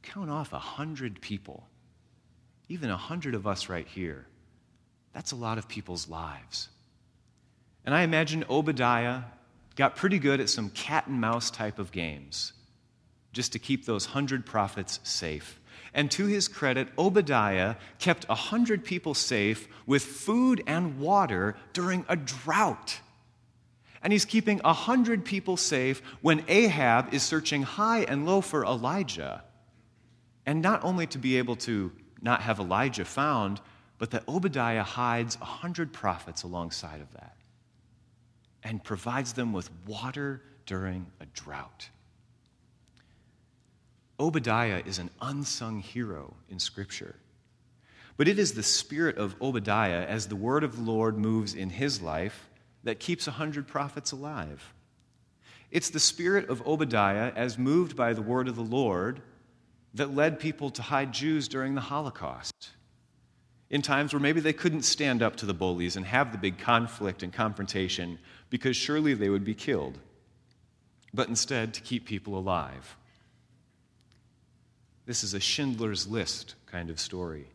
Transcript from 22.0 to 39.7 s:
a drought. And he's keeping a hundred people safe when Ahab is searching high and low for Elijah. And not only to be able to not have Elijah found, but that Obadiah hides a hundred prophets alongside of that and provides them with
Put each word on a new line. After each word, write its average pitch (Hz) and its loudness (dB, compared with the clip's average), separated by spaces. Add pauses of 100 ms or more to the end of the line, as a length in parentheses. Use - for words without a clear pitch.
a 180 2
drought. 147 0 (1040)
And 202 6
he's 208 6
keeping 214 4
a 160 8
hundred 226 4
people 190 0
safe 135 2 (200)
when 156 6
Ahab 147 6
is 135 2
searching 151 0
high 220 2
and 143 0
low 190 4
for 151 0
Elijah. 117 -2 (1000)
And 151 2
not 196 4
only 175 0
to - -8
be 127 2
able 123 2
to 101 -2 (300)
not 120 2
have 107 0
Elijah 104 2
found, 117 0 (380)
but 113 -4
that - -4
Obadiah 131 0
hides 117 0
a - -10
hundred 170 -6
prophets 87 -4
alongside 85 -8
of 71 -18
that - -20 (1300)
and 110 -6
provides 120 -4
them 120 -2
with 90 -6 (160)